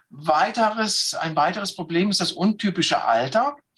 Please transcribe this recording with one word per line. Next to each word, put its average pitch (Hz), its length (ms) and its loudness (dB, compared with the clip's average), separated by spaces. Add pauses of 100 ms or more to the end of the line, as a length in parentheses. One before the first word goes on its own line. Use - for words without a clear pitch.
weiteres, 214 1040 0
ein 160 220 -6
weiteres 180 380 0
Problem 170 360 0
ist 190 100 0
das 180 120 -2
untypische 185 720 0
Alter. 131 520 2 (220)